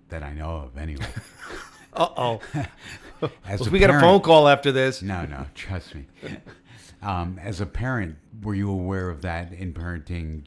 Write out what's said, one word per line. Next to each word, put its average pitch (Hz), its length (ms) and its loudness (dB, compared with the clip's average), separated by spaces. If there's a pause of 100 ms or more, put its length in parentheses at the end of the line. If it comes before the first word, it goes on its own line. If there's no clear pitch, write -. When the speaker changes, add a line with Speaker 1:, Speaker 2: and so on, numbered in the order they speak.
Speaker 1:
that 80 120 -10
I 71 120 -10
know 78 220 -8
of 65 220 -12
anyway. 76 280 -8 (440)
<laughs> - 440 -18
Speaker 2:
Uh-oh. 123 460 -2 (140)
Speaker 1:
<laughs> 135 120 -4 (800)
As 101 140 -6
Speaker 2:
Well, 113 80 -2
Speaker 1:
a - 40 0
Speaker 2:
we 196 60 2
got 190 120 8
a - 20 6
Speaker 1:
parent 147 140 8
Speaker 2:
phone 190 140 10
call 156 280 8
after 143 240 4
this. 131 300 0
Speaker 1:
No, 92 240 -4
no, 69 280 -10
trust - 400 -10
me. 71 120 -14 (960)
Um, 92 400 -6
as 98 180 -8
a 101 60 -2
parent, 107 500 -6 (260)
were 104 120 -6
you 101 160 -2
aware 92 400 -4
of 76 120 -10
that 85 300 -8
in 90 220 -8
parenting 82 720 -8